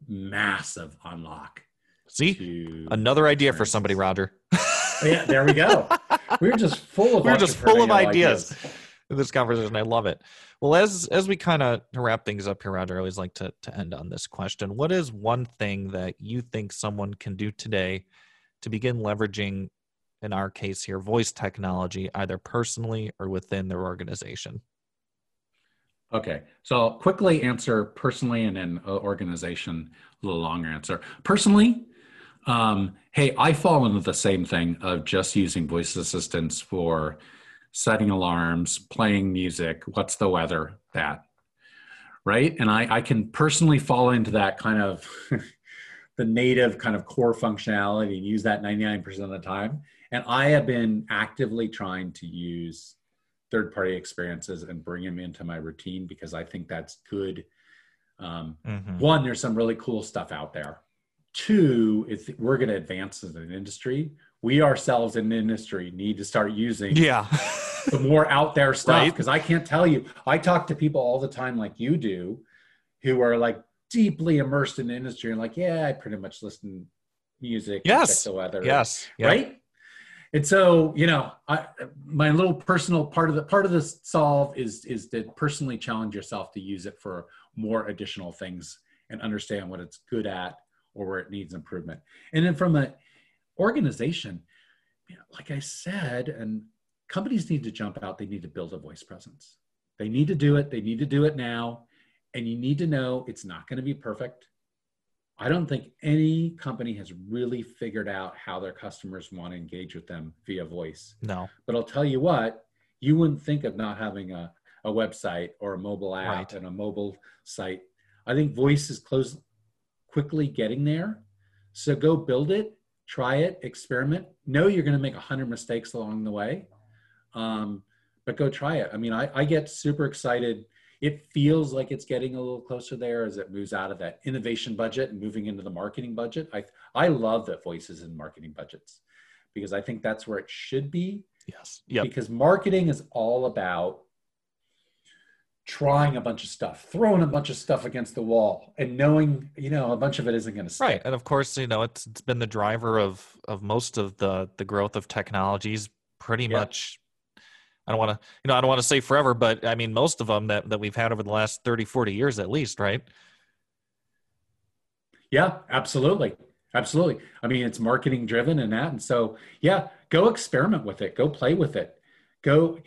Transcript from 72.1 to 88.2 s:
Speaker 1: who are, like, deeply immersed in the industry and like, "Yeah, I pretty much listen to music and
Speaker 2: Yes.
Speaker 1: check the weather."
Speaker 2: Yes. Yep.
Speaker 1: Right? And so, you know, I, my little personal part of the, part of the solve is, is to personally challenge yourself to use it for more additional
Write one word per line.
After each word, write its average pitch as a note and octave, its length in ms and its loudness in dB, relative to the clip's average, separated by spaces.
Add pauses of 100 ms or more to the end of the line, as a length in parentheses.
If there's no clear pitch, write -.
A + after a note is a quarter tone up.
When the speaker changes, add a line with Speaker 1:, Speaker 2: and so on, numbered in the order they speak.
Speaker 1:
who B2+ 200 2
are, A#2+ 160 4
like, A#2 260 0 (260)
deeply E3 500 2
immersed C3+ 400 0
in A#2+ 80 -4
the A#2+ 80 -6
industry B2 360 -8
and A2 80 -4
like, A2+ 180 -6
"Yeah, E3 300 0
I C#3 40 0
pretty G#2+ 260 -8
much F#2+ 240 -14
listen G2+ 280 -14 (100)
to F2 60 -18 (560)
music G#2 440 -6
and F3 140 4
Speaker 2:
Yes. - 240 2
Speaker 1:
check G#2+ 80 -6
the F#2+ 60 -4
weather." F#2 260 -4
Speaker 2:
Yes. C3 440 0 (120)
Yep. A2 80 4
Speaker 1:
Right? A#3 320 2 (760)
And D3 120 2
so, E3+ 480 8
you D3+ 100 4
know, D3 260 2 (160)
I, D#3 200 -2 (380)
my D3+ 260 4
little F3 240 4
personal E3+ 500 2
part D#3+ 240 0
of D3 60 0
the, D3+ 80 -2
part G3 220 2
of F#3 60 2
the E3+ 100 4
solve C#3+ 760 0
is, A#2 280 -6
is A2+ 240 -8
to A2+ 140 -4 (120)
personally C#3+ 420 -4
challenge A2 380 -6
yourself G2 380 -10
to G#2 60 -12
use F#2+ 280 -10
it G2+ 120 -16
for F2+ 280 -12 (280)
more A2 320 -4
additional F#2+ 440 -10